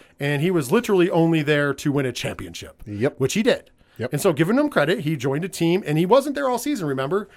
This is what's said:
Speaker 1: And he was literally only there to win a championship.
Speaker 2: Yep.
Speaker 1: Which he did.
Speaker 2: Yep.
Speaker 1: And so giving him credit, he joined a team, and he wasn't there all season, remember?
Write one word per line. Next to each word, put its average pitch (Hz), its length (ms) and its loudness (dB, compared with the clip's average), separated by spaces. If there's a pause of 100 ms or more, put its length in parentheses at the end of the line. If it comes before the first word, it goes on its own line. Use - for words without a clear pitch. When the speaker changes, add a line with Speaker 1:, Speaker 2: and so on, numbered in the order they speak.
(180)
Speaker 1:
And 143 220 -2
he 170 100 2
was 151 220 0
literally 196 380 4
only 165 320 2
there 143 320 2
to 143 180 -2
win 139 140 0
a 123 60 -4
championship. - 760 -12
Speaker 2:
Yep. 104 340 -2
Speaker 1:
Which 131 140 0
he 214 80 2
did. 214 280 0 (280)
Speaker 2:
Yep. - 140 -6
Speaker 1:
And 147 80 -2
so 185 140 2
giving 165 240 2
him 294 100 2
credit, 185 320 0
he 156 160 -2
joined 135 260 -2
a 190 60 -6
team, 170 380 0
and 147 100 0
he 165 80 2
wasn't 262 300 4
there 277 160 -2
all 247 80 -2
season, 247 280 -4
remember? 143 500 -2